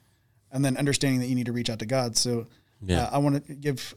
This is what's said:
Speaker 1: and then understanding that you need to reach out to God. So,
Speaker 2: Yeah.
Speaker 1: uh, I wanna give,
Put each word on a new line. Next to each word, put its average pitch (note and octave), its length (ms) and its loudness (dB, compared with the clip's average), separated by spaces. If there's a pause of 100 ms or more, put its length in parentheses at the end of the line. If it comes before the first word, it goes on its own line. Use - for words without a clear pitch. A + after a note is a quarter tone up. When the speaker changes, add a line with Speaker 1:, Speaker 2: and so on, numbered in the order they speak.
(520)
Speaker 1:
and C3+ 120 0
then C3 120 0
understanding C#3 440 2
that B2 60 -2
you C3 80 0
need B2 120 0
to B2 60 -2
reach A#2+ 180 -2
out A2 100 -6
to A2 60 -6
God. A#2+ 300 0
So, A#2+ 300 0 (340)
Speaker 2:
Yeah. F#2 260 2
Speaker 1:
uh, - 80 -6
I C#3 40 2
wanna C#3+ 220 4
give, C#3+ 560 -6